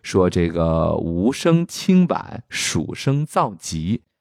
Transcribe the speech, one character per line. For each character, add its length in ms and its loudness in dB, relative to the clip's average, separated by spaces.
说 280 2
这 180 2
个 460 2
吴 380 0
声 340 2
清 400 2
婉， 420 -6
蜀 460 -4
声 320 -2
噪 320 -2
极。 440 -4